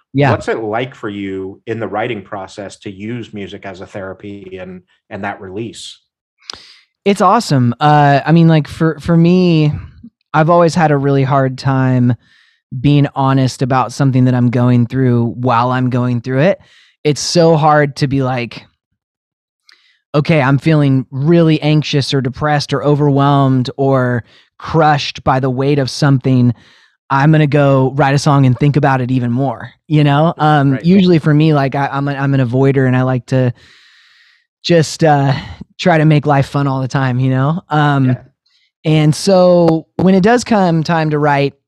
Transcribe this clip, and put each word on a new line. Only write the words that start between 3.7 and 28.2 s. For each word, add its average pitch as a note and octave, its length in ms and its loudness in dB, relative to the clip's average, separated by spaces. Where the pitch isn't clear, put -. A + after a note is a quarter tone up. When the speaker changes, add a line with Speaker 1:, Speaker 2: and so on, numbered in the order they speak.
Speaker 2:
a F#2 40 -16
therapy F#2+ 720 -16
and, F#2 280 -16
and G2+ 120 -12
that G2+ 160 -10
release? G2 600 -14
Speaker 1:
It's G3 160 -2
awesome. F3+ 580 2
Uh, D3 460 4
I D#3 80 0
mean, E3 160 6
like, D#3 200 2
for, D#3+ 320 -4
for E3+ 180 0
me, E3+ 520 2
I've D#3 160 2
always E3+ 260 4
had D#3 160 2
a C#3+ 60 2
really C#3 280 0
hard C3 340 0
time B2+ 560 0
being C#3+ 340 2
honest C3+ 460 0
about B2+ 320 0
something C3 320 0
that B2+ 100 2
I'm B2 140 0
going B2 380 2
through A#2+ 500 -2
while B2 360 0
I'm B2+ 180 -2
going B2 320 -2
through C3 180 -4
it. F#3+ 180 0
It's D3+ 160 -2
so E3 360 2
hard D3+ 400 2
to D3 100 -2
be C3+ 160 -2
like, B2 420 -8
"Okay, D3+ 260 2
I'm C3+ 180 2
feeling C#3+ 520 2
really D#3+ 500 2
anxious D3 520 0
or C#3 80 0
depressed C#3+ 520 -4
or B2+ 100 -4
overwhelmed C#3 920 2
or B2+ 480 -2
crushed - 640 0
by C3+ 180 0
the C3 100 -2
weight C3+ 280 0
of B2+ 120 -2
something. C3 640 2
I'm C#3 220 2
gonna D3+ 140 2
go C#3 480 2
write C#3 200 0
a C#3+ 40 2
song C#3 260 2